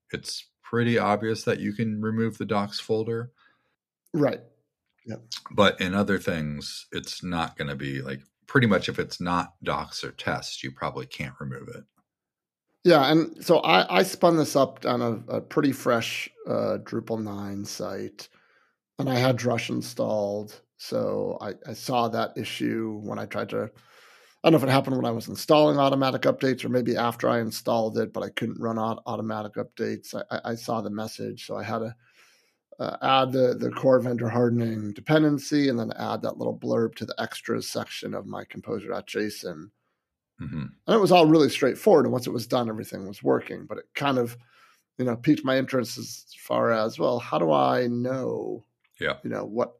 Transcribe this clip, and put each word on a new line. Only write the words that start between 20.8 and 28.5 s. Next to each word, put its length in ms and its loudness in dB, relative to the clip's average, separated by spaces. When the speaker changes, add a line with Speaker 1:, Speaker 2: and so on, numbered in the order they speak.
Speaker 2:
I, 120 -8
I 40 -10
saw 360 0
that 280 -2
issue 640 -4
when 160 -8
I 60 -8
tried 260 -6
to, 120 -2
I 880 -4
don't 20 10
know 60 8
if 120 2
it 20 4
happened 240 2
when 100 0
I 60 0
was 160 -6
installing 500 4
automatic 440 2
updates 400 2
or 60 -4
maybe 260 2
after 320 0
I 140 2
installed 560 -2
it, 160 -2
but 100 -6
I 60 -4
couldn't 320 -6